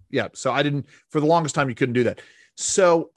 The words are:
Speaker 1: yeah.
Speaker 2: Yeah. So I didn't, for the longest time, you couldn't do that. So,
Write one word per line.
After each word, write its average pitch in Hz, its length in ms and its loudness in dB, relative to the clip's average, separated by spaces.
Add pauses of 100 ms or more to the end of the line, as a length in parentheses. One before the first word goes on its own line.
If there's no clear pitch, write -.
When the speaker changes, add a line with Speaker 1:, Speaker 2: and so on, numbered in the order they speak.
Speaker 1:
yeah. 123 140 -2
Speaker 2:
Yeah. 92 100 -8
So - 180 -4
I 135 120 0
didn't, 143 240 -4 (220)
for 156 100 -2
the 147 80 0
longest 160 260 0
time, 139 160 -2
you 117 60 -8
couldn't 120 180 -2
do 123 120 2
that. - 160 -4 (360)
So, 170 600 2